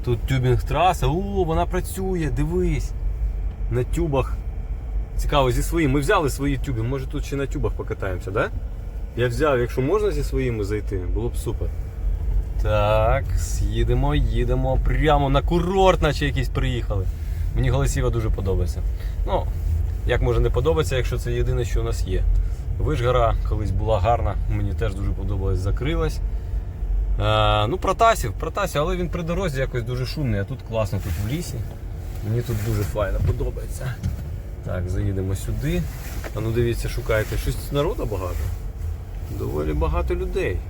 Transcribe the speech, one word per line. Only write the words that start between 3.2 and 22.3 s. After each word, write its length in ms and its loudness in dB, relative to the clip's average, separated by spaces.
На 140 0
тюбах. 520 0
Цікаво, 340 4
зі 120 0
своїм. 280 2
Ми 100 4
взяли 300 2
свої 260 -2
тюби, 260 -2
може 240 -2
тут 180 -4
ще 120 -4
на 100 -2
тюбах 260 -2
покатаємося, 580 -4
да? 200 0
Я 120 2
взяв, 320 2
якщо 220 0
можна 280 2
зі 140 0
своїми 400 0
зайти, 320 -2
було 320 -2
б 80 -4
супер. 320 -2
Так, 600 4
їдемо, 440 2
їдемо. 680 2
Прямо 460 4
на 120 4
курорт, 600 4
наче 240 2
якийсь 220 0
приїхали. 580 0
Мені 160 2
Голосіїво 400 2
дуже 200 2
подобається. 520 0
Ну, 200 0
як 160 2
може 180 4
не 100 4
подобається, 460 2
якщо 220 0
це 140 -2
єдине, 320 2
що 160 0
у 40 0
нас 220 0
є. 160 0